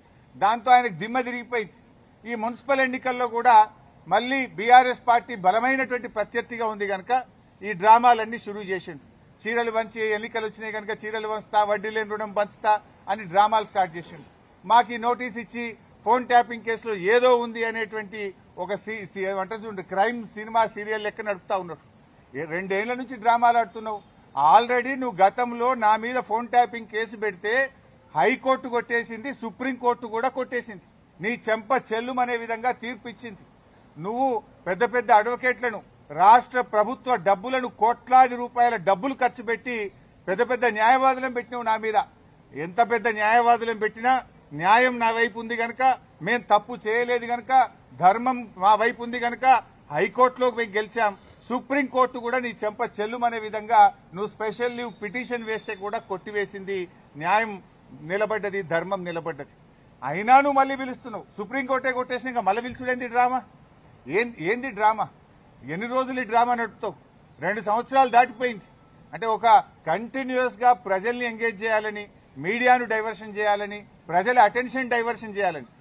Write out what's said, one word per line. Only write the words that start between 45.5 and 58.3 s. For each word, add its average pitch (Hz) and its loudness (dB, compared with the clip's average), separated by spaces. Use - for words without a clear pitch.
గనక, 233 0
మేం 233 0
తప్పు 208 2
చేయలేదు 240 0
గనక, 240 2
ధర్మం 240 2
మా 196 4
వైపు 233 0
ఉంది 240 -8
గనక 240 2
హైకోర్టులో 247 2
మేము 226 -4
గెలిచాం. 208 -2
సుప్రీంకోర్టు 254 -2
కూడా 240 -4
నీ 240 -6
చెంప 214 -6
చెల్లుమనే 233 -4
విధంగా 214 4
నువ్వు 202 -6
స్పెషల్ 233 -6
లీవ్ 240 -8
పిటిషన్ 233 -8
వేస్తే 220 -6
కూడా 202 -6
కొట్టివేసింది, 196 -6
న్యాయం 196 0
నిలబడ్డది, 196 -4